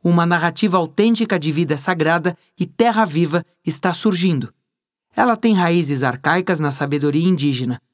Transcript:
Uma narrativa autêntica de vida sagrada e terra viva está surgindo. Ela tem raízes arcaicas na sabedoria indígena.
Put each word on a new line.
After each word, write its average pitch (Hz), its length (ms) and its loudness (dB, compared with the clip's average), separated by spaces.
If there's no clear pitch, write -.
Uma 170 220 4
narrativa 175 520 0
autêntica 208 600 0
de 156 120 -2
vida 151 260 0
sagrada 165 600 -2
e 180 60 -2
terra 226 400 0
viva 165 380 0
está 175 260 -4
surgindo. 170 640 -2
Ela 240 200 2
tem 226 180 2
raízes 170 500 2
arcaicas 156 560 0
na 147 120 -2
sabedoria 147 560 0
indígena. 131 540 0